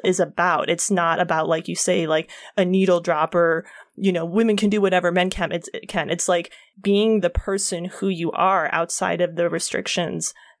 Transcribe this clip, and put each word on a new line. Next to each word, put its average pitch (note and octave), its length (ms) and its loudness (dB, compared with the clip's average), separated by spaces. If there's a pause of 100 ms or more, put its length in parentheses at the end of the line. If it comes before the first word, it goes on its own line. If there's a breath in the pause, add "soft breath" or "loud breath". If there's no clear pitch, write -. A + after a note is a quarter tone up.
is F#3 160 2
about. E3+ 480 0
It's E3+ 220 -2
not E3+ 300 2
about, D#3+ 280 0
like E3 200 -2
you F3 60 -6
say, F3+ 320 0
like, D#3 240 0 (260 loud breath)
a F#3+ 80 2
needle F#3 360 4
dropper, E3 640 2 (300 loud breath)
you F#3+ 160 2
know, E3 120 -2
women G#3+ 320 2
can G3+ 120 2
do G#3 120 2
whatever F3+ 300 2
men F3+ 200 2
can. F3 220 -4
It's, E3 200 -6
it - 160 -12
can. D#3+ 220 -4
It's, F3 180 -2
like, F3 240 0 (280 soft breath)
being G#3 400 2
the F3 100 0
person F#3 560 -4
who G3 220 -4
you E3 240 -2
are F3+ 400 2
outside E3+ 480 -2
of E3 160 -2
the E3+ 120 0
restrictions - 840 -4 (260 soft breath)